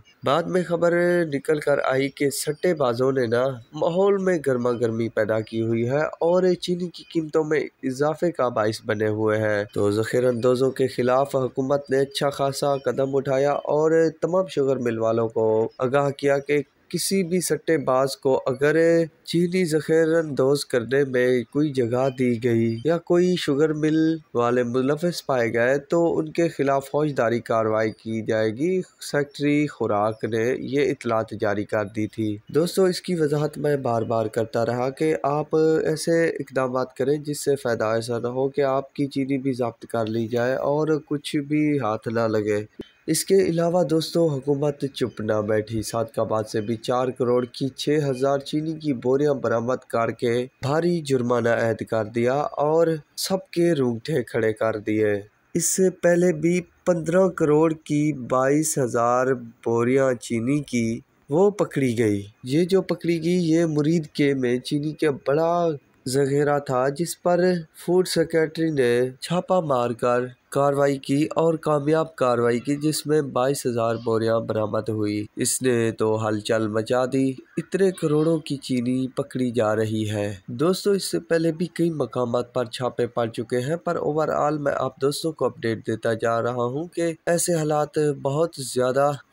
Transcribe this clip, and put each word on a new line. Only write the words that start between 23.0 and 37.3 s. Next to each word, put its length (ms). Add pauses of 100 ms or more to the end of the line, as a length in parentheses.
कोई 340
शुगर 380
मिल 220 (380)
वाले 300
मुलविस 560
पाए 280
गए, 300
तो 280
उनके 420
खिलाफ 420
फौजदारी 500
कार्रवाई 500
की 320
जाएगी। 580 (200)
सेक्रेटरी 640
खुराक 580
ने 200 (220)
ये 180
इतलात 500
जारी 300
कर 220
दी 220
थी। 280 (140)
दोस्तों, 380
इसकी 260
वजाहत 420
मैं 260
बार 220
बार 240
करता 360
रहा 280
कि 180 (140)
आप 300 (320)
ऐसे 440
इकदामात 680
करें 260
जिससे 340